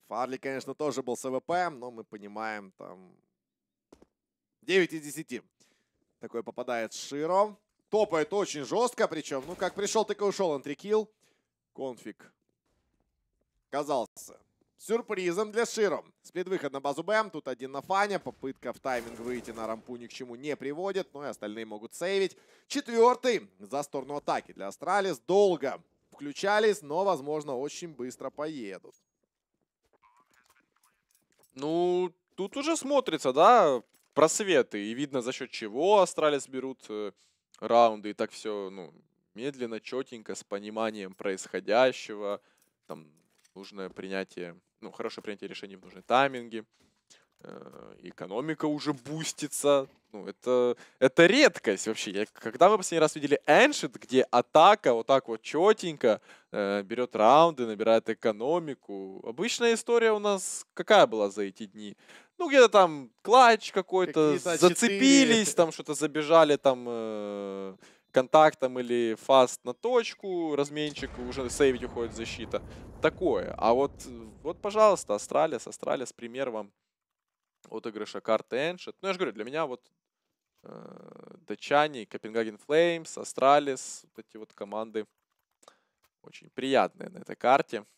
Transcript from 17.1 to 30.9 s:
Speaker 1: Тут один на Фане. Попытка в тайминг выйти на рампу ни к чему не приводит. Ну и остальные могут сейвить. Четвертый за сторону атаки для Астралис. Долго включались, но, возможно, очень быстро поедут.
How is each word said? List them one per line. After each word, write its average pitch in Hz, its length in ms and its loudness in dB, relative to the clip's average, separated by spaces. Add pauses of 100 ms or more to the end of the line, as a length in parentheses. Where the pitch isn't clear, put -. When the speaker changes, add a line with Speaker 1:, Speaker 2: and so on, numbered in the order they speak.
Speaker 1:
Тут 147 160 -12
один 131 240 -10
на 139 100 -8
Фане. 196 360 -2
Попытка 127 560 -10
в - 60 -16
тайминг 117 400 -8
выйти 117 320 -8
на 110 160 -10
рампу 113 280 -10
ни 120 120 -18
к - 60 -20
чему 123 220 -14
не 139 200 -8
приводит. 180 580 -8
Ну 143 100 -14
и 143 40 -8
остальные 107 380 -10
могут 107 280 -16
сейвить. 190 420 -4 (320)
Четвертый 233 800 2 (120)
за 123 240 -6
сторону 135 320 -10
атаки 139 380 -4
для 95 140 -12
Астралис. 180 520 -4
Долго 170 640 2 (280)
включались, 202 680 0
но, 151 220 -4
возможно, 151 520 -4
очень 151 380 -10
быстро 127 380 -12
поедут. 117 640 -12 (2500)